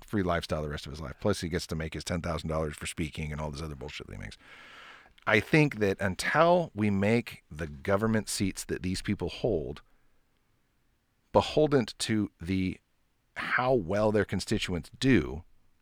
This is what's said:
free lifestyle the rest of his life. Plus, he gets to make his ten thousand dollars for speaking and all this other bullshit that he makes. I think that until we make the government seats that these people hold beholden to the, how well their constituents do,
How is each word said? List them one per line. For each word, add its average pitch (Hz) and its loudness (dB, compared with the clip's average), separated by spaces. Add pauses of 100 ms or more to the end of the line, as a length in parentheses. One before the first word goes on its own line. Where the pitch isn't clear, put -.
free 104 0
lifestyle 85 -2
the 76 -4
rest 76 -8
of 71 -12
his 76 -12
life. 64 -10
Plus, 104 2
he 87 -4
gets 85 -2
to 85 -6
make 80 -6
his 78 -8
ten 87 -4
thousand 82 -4
dollars 78 -2
for - -12
speaking 78 -6
and 73 -6
all 76 -6
this 71 -8
other 76 -10
bullshit - -12
that 50 -14
he 50 -12
makes. - -14 (880)
I 110 4
think 143 4
that 98 2
until 160 2
we 107 2
make 107 2
the 78 -8
government 98 0
seats - -2
that - -6
these 92 -2
people 87 -2
hold 76 -2 (1500)
beholden 139 4 (140)
to 107 0 (100)
the, 92 -2 (580)
how - 0
well 104 2
their 104 4
constituents - -2
do, 85 4 (380)